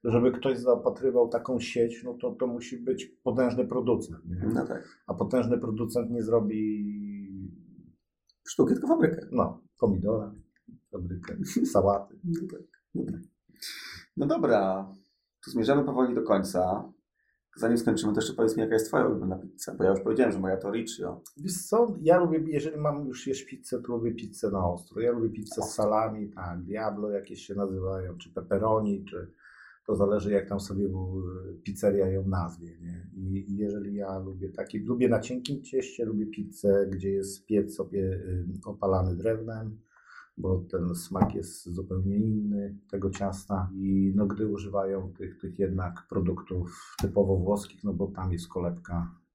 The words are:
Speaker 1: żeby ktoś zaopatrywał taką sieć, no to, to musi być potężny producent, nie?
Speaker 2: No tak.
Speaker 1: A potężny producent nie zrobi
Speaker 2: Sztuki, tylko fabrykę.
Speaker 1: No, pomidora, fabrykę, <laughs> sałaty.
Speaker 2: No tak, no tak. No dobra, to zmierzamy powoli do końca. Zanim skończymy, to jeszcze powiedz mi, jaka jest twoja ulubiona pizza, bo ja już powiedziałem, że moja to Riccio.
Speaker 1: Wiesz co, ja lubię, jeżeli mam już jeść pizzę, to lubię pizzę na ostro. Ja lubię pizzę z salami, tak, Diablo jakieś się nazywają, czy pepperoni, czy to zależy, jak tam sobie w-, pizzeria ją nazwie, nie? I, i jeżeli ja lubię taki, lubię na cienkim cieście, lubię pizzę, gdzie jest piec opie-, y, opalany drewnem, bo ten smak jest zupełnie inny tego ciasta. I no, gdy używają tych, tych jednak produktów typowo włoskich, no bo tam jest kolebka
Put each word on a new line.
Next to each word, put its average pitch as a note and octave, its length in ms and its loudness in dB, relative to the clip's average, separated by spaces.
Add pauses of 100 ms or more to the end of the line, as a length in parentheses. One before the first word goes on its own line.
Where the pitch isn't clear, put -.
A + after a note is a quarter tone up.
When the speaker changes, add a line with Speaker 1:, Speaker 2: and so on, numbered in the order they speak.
Speaker 1:
żeby A#2+ 280 4
ktoś B2 280 0
zaopatrywał A#2+ 680 4
taką A#2+ 300 -2
sieć, A#2 440 0
no B2 180 -8
to, B2 100 -4
to B2+ 160 -2
musi A#2+ 300 -6
być A#2+ 280 -4
potężny B2 640 0
producent, - 580 -2
nie? F2+ 280 -2
Speaker 2:
No - 140 0
tak. - 400 -10
Speaker 1:
A G2+ 60 -2
potężny A#2+ 440 2
producent A#2 540 -2
nie A#2 120 -2
zrobi G#2+ 680 0 (1600)
Speaker 2:
Sztuki, - 260 4
tylko C4 140 -2
fabrykę. - 440 4
Speaker 1:
No, - 300 0 (180)
pomidora, G#2 540 0 (580)
fabrykę, F2+ 460 -8 (160)
<laughs> - 200 0
sałaty. G2 500 4
Speaker 2:
No E3+ 180 -2 (100)
tak, - 100 -14 (340)
no - 100 -2
tak. - 160 -8 (960)
No C#3+ 100 0
dobra, G2 640 2 (540)
to - 60 -16
zmierzamy B2+ 320 4
powoli B2+ 320 2
do A2 80 0
końca. F#2+ 680 2 (680)
Zanim A#2 200 4
skończymy, A2 360 6
to G#2 60 6
jeszcze - 140 0
powiedz A2 240 6
mi, A2+ 60 4
jaka A2 100 6
jest A2 140 6
twoja - 200 6
ulubiona F#2 300 2
pizza, - 380 -12
bo - 80 2
ja F#2 60 10
już F#2+ 100 6
powiedziałem, A2+ 340 4
że F#2+ 60 -2
moja F#2+ 180 2
to G2+ 140 -2
Riccio. F#2 500 -6 (160)
Speaker 1:
Wiesz F3 160 -6 (120)
co, A3+ 360 4
ja E3+ 180 8
lubię, D#3+ 280 4
jeżeli D3+ 300 -2
mam D3 300 0
już B2 200 -8
jeść C3 180 -4
pizzę, - 360 -8
to A#2+ 100 -8
lubię A#2 240 -2
pizzę G2+ 360 -4
na F#2+ 200 0
ostro. F2+ 300 -8
Ja A#2+ 100 2
lubię A2+ 180 0
pizzę G#2+ 320 -6
z G2+ 120 -6
salami, G#2+ 560 0
tak, F2 340 -8
Diablo G#2 460 -4
jakieś - 360 -6
się G2 100 -8
nazywają, F#2+ 600 -4
czy - 160 -18
pepperoni, G2+ 720 0
czy F2 260 -10 (560)
to G#2+ 80 2
zależy, G2+ 360 2
jak G2 180 2
tam G2+ 100 -2
sobie G2+ 280 -2
w-, F#2 760 -6
pizzeria G2 440 2
ją F#2+ 200 0
nazwie, E2+ 520 -4
nie? F2 280 -12 (100)
I, G2 360 -4
i G2+ 40 -2
jeżeli G2+ 380 -4
ja F#2+ 240 -4
lubię F#2+ 300 -8
taki, G2 300 -6
lubię A#2+ 300 2
na A2 100 4
cienkim B2+ 440 -6
cieście, B2 420 -4
lubię G#2+ 200 -2
pizzę, G2+ 640 2
gdzie F#2+ 200 -2
jest G2 340 -4
piec - 340 0
opie-, F#2+ 340 -2
y, F#2 320 -4 (200)
opalany F#2+ 500 2
drewnem, A2 640 -2 (580)
bo F#2 340 0
ten F2 240 0
smak - 400 0
jest - 380 -10
zupełnie F#2 440 -2
inny G#2 600 -2 (140)
tego G2 180 -2
ciasta. F#2+ 680 -4
I F#2+ 400 2
no, G#2 100 4
gdy G#2+ 220 -2
używają G2 720 -2
tych, - 220 -12
tych F2 200 -12
jednak F#2 500 -2
produktów F2 920 -4
typowo G2 360 4
włoskich, G2 460 0
no G2+ 100 -2
bo F#2 140 -2
tam F#2 240 -4
jest F2 160 -4
kolebka F2 680 -4 (200)